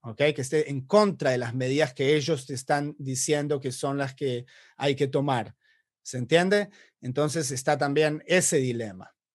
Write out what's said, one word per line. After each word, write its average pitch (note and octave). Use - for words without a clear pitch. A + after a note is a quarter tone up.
¿ok? A2+
Que C#3+
esté D3+
en C3+
contra G3
de B2
las A#2
medidas C3
que C#3+
ellos D3+
te C#3+
están D3
diciendo D3
que C3
son C#3+
las C3+
que B2
hay C#3
que C#3
tomar? C3+
¿Se -
entiende? F#3
Entonces C#3+
está C#3+
también D3+
ese F3
dilema. A#2